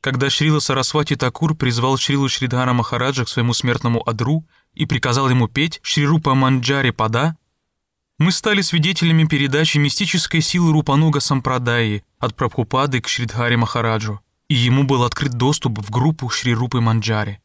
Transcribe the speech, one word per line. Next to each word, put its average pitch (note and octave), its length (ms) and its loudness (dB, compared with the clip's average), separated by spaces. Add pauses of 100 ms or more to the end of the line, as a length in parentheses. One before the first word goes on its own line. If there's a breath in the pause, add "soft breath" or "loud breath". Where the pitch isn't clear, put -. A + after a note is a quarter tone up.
Когда C3+ 300 -2
Шрила D3+ 300 2
Сарасвати C#3+ 540 0
Такур D3+ 400 -2
призвал B2+ 440 0
Шрилу C#3 300 0
Шридара B2+ 440 -2
Махараджа B2 520 -2
к - 40 -8
своему A#2+ 260 0
смертному A#2 540 0
одру B2 400 -2 (260 soft breath)
и D#3+ 120 -2
приказал B2 420 0
ему B2+ 180 2
петь D3+ 360 -2
Шри D3 240 0
Рупа D#3 280 2
Манджари C3 560 2
Пада, A#2+ 460 0 (840)
мы F3 140 2
стали G#3 280 0
свидетелями E3 640 2
передачи D3 540 0
мистической D#3+ 640 0
силы E3+ 320 2
Рупануга D3+ 480 2
Сампрадаи A#2+ 840 0 (140)
от B2 160 -4
Прабхупады C3 680 -2
к - 80 -10
Шридхари A#2+ 480 -2
Махараджу, A2 640 -2 (280)
и D3 60 2
ему B2 300 4
был C3 200 2
открыт B2 280 -2
доступ A#2+ 460 0
в G#2 120 -8
группу B2+ 380 0
Шри A#2+ 260 -2
Рупы A#2+ 260 -2
Манджари. A2+ 640 0